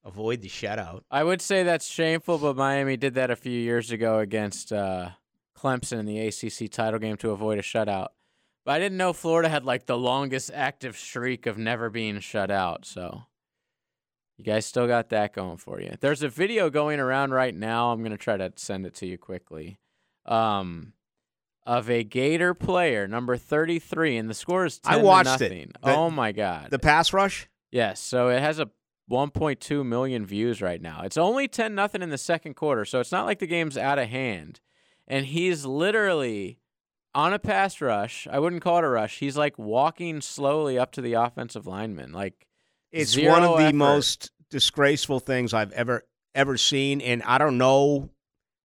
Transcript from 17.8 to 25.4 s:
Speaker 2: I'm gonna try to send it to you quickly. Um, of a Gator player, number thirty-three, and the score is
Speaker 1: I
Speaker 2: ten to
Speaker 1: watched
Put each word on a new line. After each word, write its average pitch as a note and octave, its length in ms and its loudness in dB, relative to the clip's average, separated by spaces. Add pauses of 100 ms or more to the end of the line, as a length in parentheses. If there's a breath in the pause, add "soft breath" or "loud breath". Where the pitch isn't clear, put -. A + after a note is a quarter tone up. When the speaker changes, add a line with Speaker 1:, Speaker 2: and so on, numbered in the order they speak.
Speaker 2:
I'm A2+ 120 -4
gonna G#2+ 140 -6
try G#2+ 200 -2
to F#2 180 -6
send F#2+ 300 -8
it F2+ 100 -14
to F#2+ 120 -10
you F2+ 100 -8
quickly. E2+ 600 -14 (480)
Um, G2+ 680 -2 (720)
of A#2+ 240 -2
a A#2 140 0
Gator D3+ 500 0
player, E3 540 0
number A#2+ 280 -2
thirty-three, D#3+ 800 0
and A2 140 -4
the A2 60 -8
score F#3 300 -2
is - 200 -6
Speaker 1:
I - 60 2
Speaker 2:
ten G3+ 80 6
to A3 60 6
Speaker 1:
watched F3+ 360 8